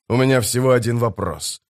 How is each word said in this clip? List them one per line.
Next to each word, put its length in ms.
У 80
меня 240
всего 300
один 280
вопрос. 720